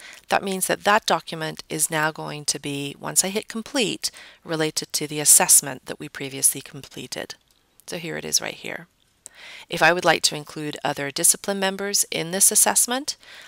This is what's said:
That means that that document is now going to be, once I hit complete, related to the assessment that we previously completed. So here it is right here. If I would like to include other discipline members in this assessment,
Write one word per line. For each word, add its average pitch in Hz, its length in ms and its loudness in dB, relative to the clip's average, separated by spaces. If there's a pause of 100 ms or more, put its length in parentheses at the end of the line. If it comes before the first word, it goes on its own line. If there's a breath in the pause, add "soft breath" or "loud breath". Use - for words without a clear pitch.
(300 loud breath)
That - 140 2
means 190 240 -2
that 170 160 0
that 208 240 4
document 160 600 -2
is 156 200 0
now 156 220 2
going 151 340 -10
to - 140 -2
be, 143 400 -6
once 151 240 2
I 190 60 -2
hit 208 180 -4
complete, - 640 -2 (320 loud breath)
related 156 500 -2
to 151 140 -2
the 151 120 -4
assessment 143 680 6
that - 120 -8
we 151 80 -10
previously 135 540 -2
completed. - 720 -12 (540)
So 175 100 -8
here 160 180 -8
it 151 100 -6
is 151 140 0
right - 140 -6
here. - 320 -12 (840 loud breath)
If 170 120 -4
I 160 100 8
would 175 140 0
like 160 180 6
to - 120 0
include 147 480 -8
other 143 260 -2
discipline - 500 0
members 196 520 0
in 160 180 -4
this 190 220 2
assessment, 240 640 2 (300 loud breath)